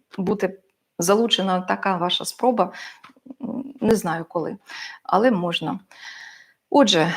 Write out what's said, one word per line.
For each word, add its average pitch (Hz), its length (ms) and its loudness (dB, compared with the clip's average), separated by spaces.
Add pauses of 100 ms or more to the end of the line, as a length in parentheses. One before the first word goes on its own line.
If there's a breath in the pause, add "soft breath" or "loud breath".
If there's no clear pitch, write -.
(180)
бути 185 400 -2 (400)
залучена 190 640 2
така 196 360 -2
ваша 175 280 -2
спроба, 233 480 0 (720 loud breath)
м, - 380 -8
не 214 160 4
знаю 165 320 -2
коли, - 280 -4 (460 loud breath)
але 220 280 2
можна. 185 500 -2 (920 loud breath)
Отже, 180 460 4